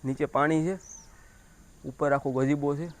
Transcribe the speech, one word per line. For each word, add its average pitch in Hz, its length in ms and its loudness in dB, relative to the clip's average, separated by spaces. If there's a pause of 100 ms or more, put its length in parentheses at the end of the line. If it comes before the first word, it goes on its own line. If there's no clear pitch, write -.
નીચે 131 200 -2
પાણી 156 420 2
છે, 185 100 -4 (1080)
ઉપર 139 280 0
આખો 139 180 0
ગજીબો 143 440 2
છે. 165 120 -6 (120)